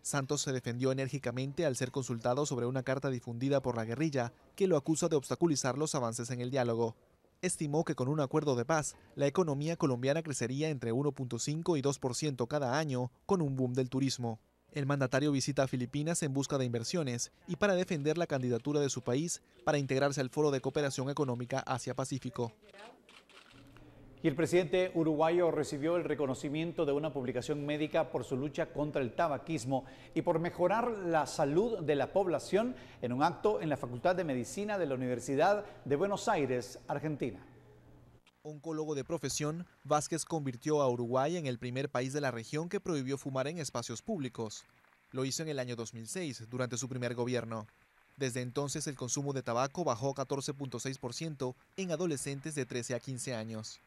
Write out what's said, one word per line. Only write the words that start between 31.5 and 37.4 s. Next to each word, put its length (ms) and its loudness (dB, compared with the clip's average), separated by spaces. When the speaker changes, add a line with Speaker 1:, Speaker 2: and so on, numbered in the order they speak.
Speaker 2:
de 140 4
la 160 0
población 640 2
en 100 0
un 80 2
acto 400 4
en 80 -2
la 80 2
Facultad 380 0
de 80 0
Medicina 560 -2
de 80 2
la 80 0
Universidad 680 2
de 120 2
Buenos 300 0
Aires, 600 0
Argentina. 580 -4